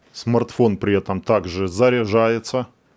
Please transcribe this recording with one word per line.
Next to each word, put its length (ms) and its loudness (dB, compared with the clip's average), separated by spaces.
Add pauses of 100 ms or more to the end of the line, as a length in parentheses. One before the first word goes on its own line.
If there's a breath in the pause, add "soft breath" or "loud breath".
(120)
Смартфон 640 0
при 180 0
этом 280 -2
также 440 -2
заряжается. 1000 0 (300)